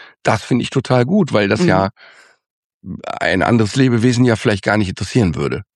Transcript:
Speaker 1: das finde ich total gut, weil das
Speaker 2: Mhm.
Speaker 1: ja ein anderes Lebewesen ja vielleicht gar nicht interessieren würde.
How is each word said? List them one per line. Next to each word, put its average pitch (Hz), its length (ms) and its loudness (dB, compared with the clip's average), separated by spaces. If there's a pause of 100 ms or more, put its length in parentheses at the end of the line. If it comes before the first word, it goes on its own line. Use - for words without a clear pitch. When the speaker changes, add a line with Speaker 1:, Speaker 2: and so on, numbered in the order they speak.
(220)
Speaker 1:
das 113 220 -2
finde 120 200 -2
ich - 60 -8
total 127 360 0
gut, 180 280 0
weil 104 140 2
das 110 140 0
Speaker 2:
Mhm. 175 60 2
Speaker 1:
ja 95 220 2 (1300)
ein 90 240 0
anderes 110 320 2
Lebewesen 123 500 2
ja 117 100 4
vielleicht 104 280 -2
gar 107 140 0
nicht 98 120 0
interessieren 92 460 0
würde. 67 280 -6 (120)